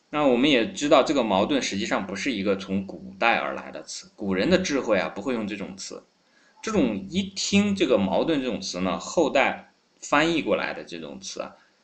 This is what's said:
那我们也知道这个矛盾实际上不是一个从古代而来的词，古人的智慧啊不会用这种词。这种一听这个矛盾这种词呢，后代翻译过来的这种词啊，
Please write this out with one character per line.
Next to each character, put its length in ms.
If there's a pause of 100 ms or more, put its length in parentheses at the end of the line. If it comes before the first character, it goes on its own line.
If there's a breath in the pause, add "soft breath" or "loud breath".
(140)
那 120
我 100
们 140
也 240
知 160
道 140
这 100
个 100
矛 220
盾 160
实 160
际 80
上 200
不 120
是 160
一 100
个 140
从 280
古 320
代 200
而 160
来 180
的 120
词， 340
古 160
人 160
的 80
智 240
慧 180
啊 80
不 140
会 120
用 140
这 80
种 220
词。 260 (580 soft breath)
这 80
种 400
一 140
听 500
这 140
个 100
矛 280
盾 160
这 40
种 140
词 220
呢， 180
后 300
代 440 (280)
翻 340
译 60
过 160
来 160
的 100
这 160
种 220
词 180
啊， 160 (280 soft breath)